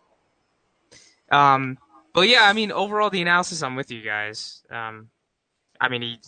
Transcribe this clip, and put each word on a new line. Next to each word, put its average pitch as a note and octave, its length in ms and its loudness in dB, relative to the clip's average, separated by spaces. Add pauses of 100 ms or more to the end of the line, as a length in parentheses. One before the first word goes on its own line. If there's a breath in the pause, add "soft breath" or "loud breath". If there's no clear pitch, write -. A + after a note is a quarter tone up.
(1300 soft breath)
Um, C3+ 480 2 (340)
but G#3+ 160 2
yeah, A#3+ 160 6
I G3+ 100 6
mean, G#3+ 180 -2
overall, G#3 380 -2
the F#3 120 -4
analysis, F3 400 0
I'm B2+ 140 -6
with C3+ 160 -8
you A2+ 100 -14
guys. G#2+ 680 -8
Um, A2+ 420 -14 (680)
I B2+ 80 0
mean, B2 140 -4
he A#2 260 -10